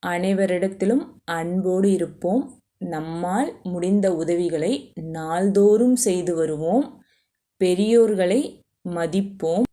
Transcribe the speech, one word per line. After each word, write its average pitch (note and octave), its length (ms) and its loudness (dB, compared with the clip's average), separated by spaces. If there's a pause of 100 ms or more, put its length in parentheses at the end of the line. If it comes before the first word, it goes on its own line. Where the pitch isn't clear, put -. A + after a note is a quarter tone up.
அனைவரிடத்திலும் F#3+ 960 0 (200)
அன்போடு F#3 680 0
இருப்போம். F3+ 640 -4 (200)
நம்மால் F3 840 -6
முடிந்த F#3 540 0
உதவிகளை E3+ 840 -2
நாள்தோறும் G3 960 2
செய்து F3+ 380 0
வருவோம். D#3+ 680 -2 (540)
பெரியோர்களை G#3 1040 2 (200)
மதிப்போம். F3+ 800 -2 (100)